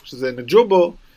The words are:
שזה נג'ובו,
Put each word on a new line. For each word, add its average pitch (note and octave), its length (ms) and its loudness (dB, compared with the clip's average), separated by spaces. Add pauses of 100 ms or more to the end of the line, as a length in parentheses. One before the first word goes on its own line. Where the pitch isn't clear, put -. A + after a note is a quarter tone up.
שזה B2+ 280 -8
נג'ובו, F3 600 2 (240)